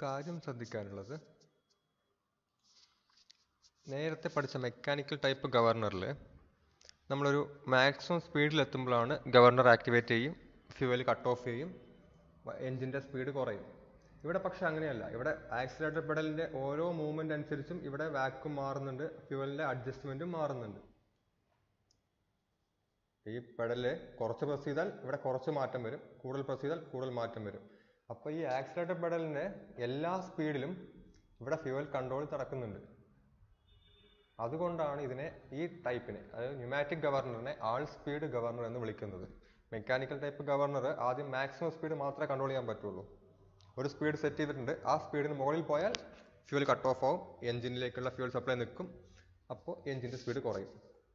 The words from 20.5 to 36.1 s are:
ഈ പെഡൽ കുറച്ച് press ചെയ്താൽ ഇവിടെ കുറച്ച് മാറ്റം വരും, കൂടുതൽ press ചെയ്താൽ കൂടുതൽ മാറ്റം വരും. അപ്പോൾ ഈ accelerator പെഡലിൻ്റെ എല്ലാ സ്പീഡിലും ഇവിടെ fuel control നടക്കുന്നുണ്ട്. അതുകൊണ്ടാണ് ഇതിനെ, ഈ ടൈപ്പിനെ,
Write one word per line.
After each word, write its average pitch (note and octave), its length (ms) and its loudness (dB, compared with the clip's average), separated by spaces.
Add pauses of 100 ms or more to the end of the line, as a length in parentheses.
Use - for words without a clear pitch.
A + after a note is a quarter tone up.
ഈ A2 100 -6 (220)
പെഡൽ A#2+ 260 0 (360)
കുറച്ച് A2+ 300 0
press C#3 180 -2
ചെയ്താൽ D#3 200 0 (160)
ഇവിടെ C#3 220 -4
കുറച്ച് C3 320 0
മാറ്റം B2+ 300 -2
വരും, C#3+ 140 -6 (200)
കൂടുതൽ C3 280 -4
press C3 160 -4
ചെയ്താൽ D#3+ 140 -2 (120)
കൂടുതൽ C3 280 -4
മാറ്റം A2+ 300 -4
വരും. G2+ 160 -12 (460)
അപ്പോൾ D3+ 260 -8
ഈ - 20 -2 (160)
accelerator E3+ 460 -2
പെഡലിൻ്റെ E3 420 0 (440)
എല്ലാ D#3 260 0 (160)
സ്പീഡിലും D3+ 420 0 (680)
ഇവിടെ B2+ 140 0 (100)
fuel C3+ 180 0 (140)
control C3 340 -2
നടക്കുന്നുണ്ട്. B2+ 480 -4 (1600)
അതുകൊണ്ടാണ് D#3 600 -2
ഇതിനെ, C3 200 -4 (320)
ഈ D#3 40 -2 (220)
ടൈപ്പിനെ, A#2+ 360 -4 (140)